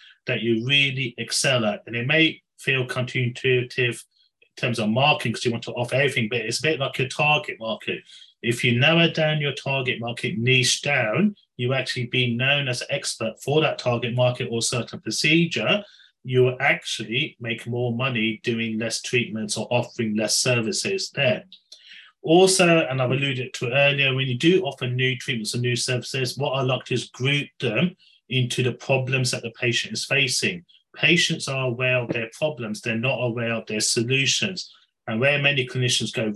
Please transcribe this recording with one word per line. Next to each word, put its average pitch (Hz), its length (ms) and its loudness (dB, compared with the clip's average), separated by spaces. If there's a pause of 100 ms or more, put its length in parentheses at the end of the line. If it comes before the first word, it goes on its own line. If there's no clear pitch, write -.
(260)
that 120 160 -4
you 117 260 0
really 135 500 0
excel 123 460 0
at. 104 240 -2
And 117 80 -8
it 120 100 -4
may 160 360 2 (180)
feel 131 260 0
counterintuitive 123 1200 -2 (380)
in - 160 -20
terms 120 220 -2
of 107 100 0
marketing 131 420 2
'cause - 140 -6
you 123 60 2
want 117 120 -6
to - 80 -8
offer 120 240 -4
everything, 131 320 0
but 120 140 -4
it's 120 180 -4
a - 40 -4
bit 156 160 0
like 135 180 -4
your 131 100 0
target 147 500 0
market. 107 460 -6 (380)
If 117 240 0
you 120 120 4
narrow 165 320 4
down 156 300 0
your 143 140 -2
target 131 480 -4
market 117 360 -6
niche 123 440 2
down, 143 560 2 (180)
you 123 180 0
actually 127 340 -2
be 123 280 0
known 135 320 0
as 127 140 -4
an - 80 -10
expert 123 520 -6
for 151 200 2
that 151 160 0
target 117 360 -2
market 123 380 2
or 117 100 -2
certain 113 380 -4
procedure, 165 840 2 (440)
you 127 180 4
will 123 160 2
actually 139 800 -2
make 117 260 -6
more 120 300 -2
money 113 480 -2
doing 113 340 -2
less 113 240 -4
treatments 113 540 -2
or 113 160 -4
offering 120 460 0
less 107 180 0
services 110 760 0
there. 156 340 0 (760)
Also, 170 640 6
and 131 160 -2
I've 123 100 2
alluded 131 420 -2
to 123 180 -4
earlier, 139 420 4
when 131 140 0
you 123 100 -2
do 185 260 6
offer 135 240 -4
new 127 280 0
treatments 120 400 -4
or 127 40 -2
new 120 180 0
services, 131 600 -4
what 139 140 -2
I 135 120 0
like 127 220 0
to - 40 -16
do 131 60 0
is 120 140 -4
group 143 380 0 (120)
them 131 360 0 (320)
into 127 340 0
the 123 120 2
problems 127 580 0
that - 120 -6
the 117 80 -8
patient 120 420 -2
is - 120 -6
facing. 127 600 -2 (300)
Patients 156 520 2
are 131 200 -2
aware 127 300 0
of 120 120 -2
their 117 280 -4
problems, 127 440 -4
they're 113 160 -4
not 123 260 -2
aware 117 300 -2
of 110 140 -6
their 107 120 -4
solutions. 120 920 0 (360)
And 110 140 -4
where 143 220 2
many 139 260 2
clinicians 123 460 -2
go 110 220 -2